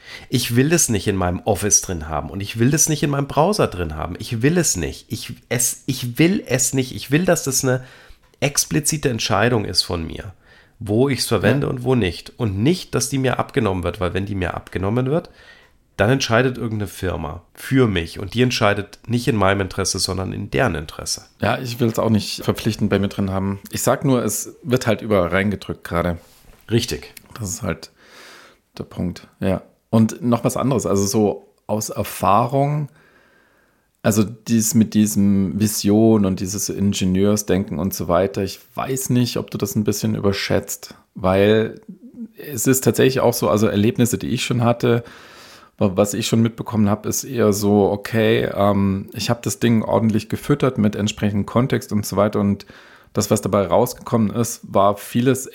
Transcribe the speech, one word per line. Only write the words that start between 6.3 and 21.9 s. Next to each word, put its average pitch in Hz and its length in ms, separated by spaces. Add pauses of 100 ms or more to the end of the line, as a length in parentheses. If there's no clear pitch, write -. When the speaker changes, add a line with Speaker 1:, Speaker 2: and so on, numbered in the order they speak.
Speaker 1:
es - 280
nicht. 131 220
Ich 104 160
will, 160 120
dass 180 200
das - 200
eine 127 200 (560)
explizite 151 680
Entscheidung 113 560
ist 98 180
von 85 220
mir, - 280 (480)
wo 110 280
ich's 135 180
verwende 120 420
Speaker 2:
Ja. 147 40
Speaker 1:
und 123 120
wo 131 100
nicht. 95 440
Und 101 200
nicht, 156 380
dass 123 120
die 139 100
mir 127 200
abgenommen 95 460
wird, 85 160
weil 90 120
wenn 98 140
die 101 80
mir 90 200
abgenommen 104 520
wird, 160 240 (640)
dann 101 140
entscheidet 127 480
irgendeine 110 300
Firma 82 540 (120)
für 131 320
mich 87 320
und - 160
die 113 80
entscheidet 101 640
nicht 120 220
in 113 80
meinem 98 240
Interesse, 95 400
sondern 95 320
in 101 180
deren 131 240
Interesse. - 520 (140)
Speaker 2:
Ja, 117 200
ich 120 180
will's 117 220